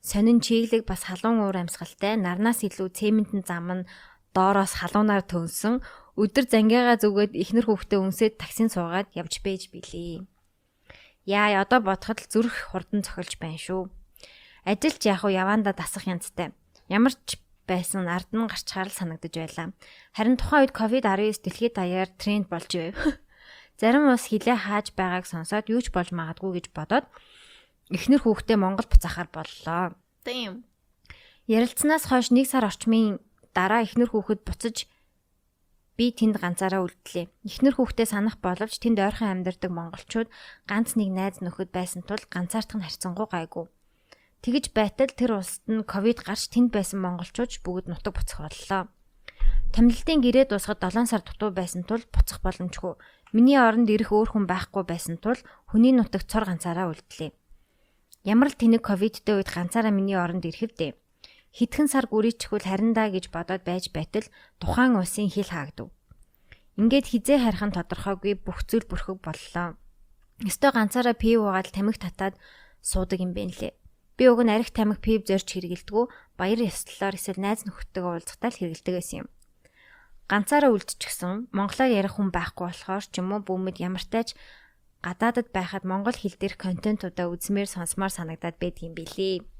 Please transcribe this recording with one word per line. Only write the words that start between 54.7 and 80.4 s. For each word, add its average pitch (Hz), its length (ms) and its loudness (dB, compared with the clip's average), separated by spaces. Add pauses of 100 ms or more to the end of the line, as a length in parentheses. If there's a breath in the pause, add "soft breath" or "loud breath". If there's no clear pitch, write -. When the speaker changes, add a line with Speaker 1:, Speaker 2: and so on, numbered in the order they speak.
Speaker 1:
байсан 170 320 -8
тул 233 240 -2 (320 loud breath)
хүний 247 240 8
нутагт 196 320 0
цор 220 160 0
ганцаараа 175 480 -4
үлдлээ. - 400 -12 (960)
Ямар 247 240 6
л - 80 -10
тэнэг 226 240 6
ковидтэй 202 560 0
үед 190 80 -4
ганцаараа 214 400 -2
миний 196 240 0
оронд 175 320 -2
ирэх 175 320 -8
вдэ. 151 160 -4 (640 soft breath)
Хэдхэн 277 320 0
сар 269 240 2
гүрийчихвэл 214 560 -2
харин 202 240 2
даа 220 160 2
гэж 185 240 -6
бодоод 180 320 -6
байж 180 240 -4
байтал 160 400 -6 (320 soft breath)
тухайн 240 400 4
улсын 190 320 -2
хил 202 160 -4
хаагдав. 147 400 -10 (880 soft breath)
Ингээд 240 320 4
хизээ 262 320 4
харих 208 240 0
нь 202 80 -2
тодорхойгүй 190 720 -4
бүх - 240 -6
зүйл 226 160 2
бүрхэг - 400 -8
боллоо. - 560 -8 (640)
Ёстой 240 320 2
ганцаараа 233 400 2
пив 226 320 4
уугаад 190 240 -2
тамхи 202 240 -2
татаад 190 400 -6 (480 soft breath)
суудаг 185 400 -2
юм 180 80 -6
байна 185 240 -8
лээ. - 160 -8 (480)
Би 254 80 10
уг 240 160 6
нь 220 80 4
арх 220 160 2
тамхи 214 320 0
пив 220 240 0
зорж 190 240 0
хэрэгэлдэггүй, 185 560 -4 (320 loud breath)
баяр 202 320 0
ёслолоор - 480 -6
эсвэл 190 240 -8
найз 202 240 -2
нөхөдтэйгээ 180 480 -8
уулзахдаа - 400 -6
л - 80 -18
хэрэгэлдэг 180 400 -4
байсан - 240 -10
юм. - 40 -16 (1040 soft breath)
Ганцаараа 262 400 4